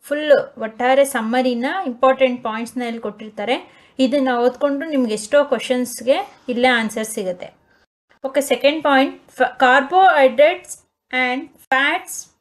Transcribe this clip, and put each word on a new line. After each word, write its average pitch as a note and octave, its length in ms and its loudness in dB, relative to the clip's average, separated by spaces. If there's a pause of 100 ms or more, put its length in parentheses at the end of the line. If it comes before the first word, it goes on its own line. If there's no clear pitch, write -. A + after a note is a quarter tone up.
ಫುಲ್ D4 280 0 (260)
ಒಟ್ಟಾರೆ B3 460 2
ಸಮ್ಮರಿನ, B3 600 -2 (200)
ಇಂಪಾರ್ಟೆಂಟ್ C4 580 0
ಪಾಯಿಂಟ್ಸ್‌ನ A#3 380 -8
ಇಲ್ಲಿ A#3 180 -8
ಕೊಟ್ಟಿರ್ತಾರೆ. G#3+ 880 -10 (120)
ಇದನ್ನ C4 300 0 (100)
ಓದ್ಕೊಂಡು C#4 480 -2
ನಿಮ್ಗೆ C4 280 -2
ಎಷ್ಟೋ C#4 300 0
ಕ್ವಶನ್ಸ್‌ಗೆ B3+ 840 -2 (180)
ಇಲ್ಲೇ B3 200 0
ಆನ್ಸರ್ A3 380 -2
ಸಿಗುತ್ತೆ. F#3 480 -8 (720)
ಓಕೆ, C4+ 140 -2
ಸೆಕೆಂಡ್ C#4 440 0
ಪಾಯಿಂಟ್, C#4 460 0
ಫ-, - 120 -2
carbohydrates C#4 1300 4 (440)
and B3+ 300 -2
fats D4+ 840 -4 (140)